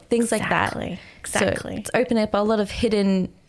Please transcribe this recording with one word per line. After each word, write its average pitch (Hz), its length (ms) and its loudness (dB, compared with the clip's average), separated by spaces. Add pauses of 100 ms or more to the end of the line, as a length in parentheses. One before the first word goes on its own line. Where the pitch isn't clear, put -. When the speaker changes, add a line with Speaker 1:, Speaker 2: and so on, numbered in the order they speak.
Speaker 1:
things 233 220 2
like 214 160 -2
that. 180 260 2
Speaker 2:
Exactly, - 260 -8 (260)
Speaker 1:
So - 220 -2
Speaker 2:
exactly. - 300 -4
Speaker 1:
it's 214 160 -10
opening 233 300 2
up 214 100 -2
a 202 40 2
lot 208 220 2
of 202 120 -2
hidden, 196 580 2 (200)